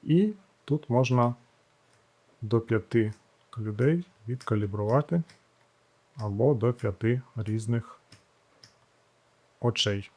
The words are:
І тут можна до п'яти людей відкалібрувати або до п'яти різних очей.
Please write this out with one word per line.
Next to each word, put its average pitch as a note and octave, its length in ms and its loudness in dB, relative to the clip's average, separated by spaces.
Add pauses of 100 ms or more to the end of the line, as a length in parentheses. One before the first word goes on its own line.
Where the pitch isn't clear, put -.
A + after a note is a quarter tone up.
І G3 300 2 (320)
тут D3 260 -4
можна B2 440 2 (1080)
до A2 180 2
п'яти A2 520 0 (460)
людей B2 460 -2 (240)
відкалібрувати A2 960 -2 (920)
або A2 380 2
до A#2 180 0
п'яти A#2 500 -2 (140)
різних A2 640 -4 (1600)
очей. G#2 560 -2